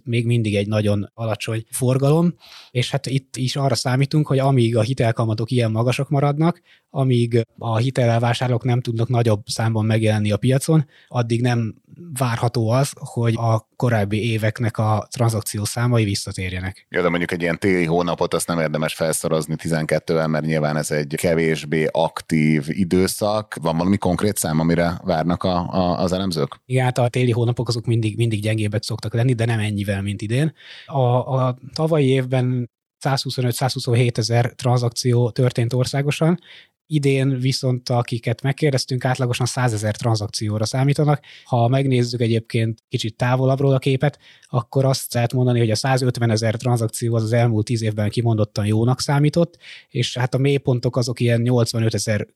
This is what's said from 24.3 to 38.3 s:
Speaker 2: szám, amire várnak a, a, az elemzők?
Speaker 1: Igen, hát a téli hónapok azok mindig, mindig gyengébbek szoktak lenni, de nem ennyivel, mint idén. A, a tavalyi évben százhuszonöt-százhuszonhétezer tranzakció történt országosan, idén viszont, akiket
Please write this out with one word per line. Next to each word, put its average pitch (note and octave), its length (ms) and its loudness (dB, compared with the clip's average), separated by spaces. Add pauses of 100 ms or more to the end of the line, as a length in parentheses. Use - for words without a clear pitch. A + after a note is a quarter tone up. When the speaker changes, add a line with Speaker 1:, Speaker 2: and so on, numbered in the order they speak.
Speaker 2:
szám, D#2+ 220 -2
amire E2+ 440 0
várnak F2 400 0
a, F#2 120 0
a, F2 440 0
az F2 120 -2
elemzők? F2+ 540 -4
Speaker 1:
Igen, B2+ 180 0
hát B2+ 140 -2
a B2 100 2
téli B2+ 240 0
hónapok A#2 360 0
azok A#2 180 -4
mindig, A2+ 300 0
mindig A2 260 -2
gyengébbek G#2+ 420 -2
szoktak - 300 -8
lenni, B2 200 2
de A#2 120 0
nem A2+ 140 0
ennyivel, G2+ 420 -2
mint G2+ 200 -6
idén. B2+ 320 -2 (320)
A, C#3 140 -4
a B2+ 580 0 (160)
tavalyi D#3 340 2
évben B2+ 640 0 (280)
százhuszonöt-százhuszonhétezer B2 1600 0
tranzakció A#2+ 720 2
történt A#2+ 440 0
országosan, C#3+ 640 0 (520)
idén C3+ 480 2
viszont, B2+ 500 -2
akiket A#2+ 520 -2